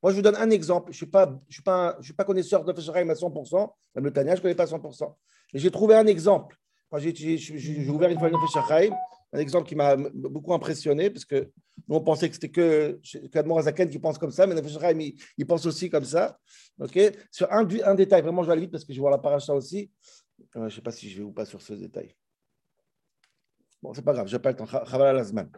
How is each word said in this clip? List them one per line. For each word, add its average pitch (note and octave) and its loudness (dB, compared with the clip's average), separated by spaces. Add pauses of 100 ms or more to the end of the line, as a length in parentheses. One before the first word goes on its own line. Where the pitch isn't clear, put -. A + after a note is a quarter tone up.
Moi, F#3 4
je G3 0
vous G3+ -2
donne G#3 6
un A3 2
exemple. F3 0
Je C3+ -16
ne - -20
suis E3 -12
pas, D#3+ 4
je - -20
suis - -20
pas, F3+ 0
je B2+ -18
suis D3+ -20
pas G3 -2
connaisseur F#3 0
de E3+ -2
Nefesh D#3 -8
HaChaim E3+ -2
à D#3 2
cent E3+ -6
pour C#3+ -12
cent. G3 -2 (180)
Même C#3 -4
le C#3+ -2
Tanya, C#3 2
je F3+ -4
ne - -16
connais F3 0
pas F3 2
à - -2
cent D#3 -6
pour C#3+ -16
cent. - -10 (360)
Mais F#3 -6
j'ai F3 2
trouvé G#3+ 6
un A3 8
exemple. F#3 2 (340)
Quand D3 -6
j'ai, D#3+ -4
j'ai, D#3 -4
j'ai, D#3 -12
j'ai D3 -6
ouvert D#3+ 2
une D3+ -2
fois D#3+ 0
le E3 0
Nefesh - -2
HaChaim, D#3+ 2 (380)
un - -4
exemple D3+ -2
qui - -12
m'a C#3+ 4
beaucoup C#3+ -6
impressionné, D#3 -2
parce - -8
que C3+ -4 (380)
nous, D3 0
on D#3+ 0
pensait D#3+ 2
que D#3+ -6
c'était D3+ -10
que, D#3 2 (320)
que D#3 0
Admor D#3+ 2
Hazaken D3+ 0
qui C#3 -10
pense D3+ -4
comme D#3 -4
ça, F#3 4
mais F#3 0
Nefesh D3+ -6
HaChaim, E3 0
il, D3+ -8 (220)
il C#3+ -4
pense D#3+ 0
aussi E3+ -4
comme D3 0
ça. D3 -2 (400)
Ok ? C#3 -4 (320)
Sur - -2
un, A3 4
du, G#3 -4
un G3 4
détail, F#3+ 6
vraiment, E3+ -2
je D#3+ -2
vais E3+ 4
aller D#3+ 2
vite F3 -10
parce D#3 -10
que - -16
je B2+ -10
vais - -6
voir C#3+ 2
la C#3+ 4
paracha C#3+ -2
aussi. F3 -6 (500)
Euh, - -16
je - -
ne A2 -6
sais A2 -14
pas A#2 -8
si - -16
je F#2+ -16
vais G#2 -10
ou G#2 -14
pas G#2 -8
sur - -20
ce - -16
détail. F#2+ -14 (1700)
Bon, A#2+ -16
c'est C3+ -14
pas C#3+ 0
grave, A#2 -4
je A#2 -6
n'ai A#2+ -6
pas C3+ 0
le A#2 -4
temps. A2 -12
Cha-, A2+ -8
Chaval C3 2
al C3+ 2
Hazman. G2+ -6